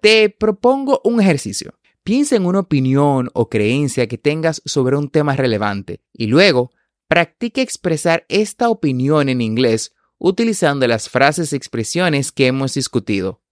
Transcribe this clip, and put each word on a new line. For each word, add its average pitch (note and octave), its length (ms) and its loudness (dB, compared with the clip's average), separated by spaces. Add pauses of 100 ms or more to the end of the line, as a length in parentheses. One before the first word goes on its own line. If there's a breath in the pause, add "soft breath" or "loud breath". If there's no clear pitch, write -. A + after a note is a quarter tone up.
Te G#3+ 300 6
propongo C4 720 0
un A#3 160 2
ejercicio. - 580 -2 (260)
Piensa C4 320 0
en F#3+ 100 0
una F#3+ 140 2
opinión C3+ 760 2
o A#2 140 0
creencia B2 580 0
que A2+ 120 -10
tengas D#3 460 -2
sobre C3 320 0
un D3 140 -4
tema D3 260 0
relevante G#2 640 -4 (120)
y A2+ 140 -6
luego B2+ 460 2 (360)
practica E3+ 520 -2
expresar E3 680 -2
esta G#3 400 -2
opinión C#3 600 0
en B2+ 120 -2
inglés A2+ 520 0 (260)
utilizando F3+ 680 0
las A#2 220 -2
frases A3+ 440 0
y D3 40 -4
expresiones C#3 720 -4
que C3+ 160 2
hemos C3+ 280 -2
discutido. G2 760 -4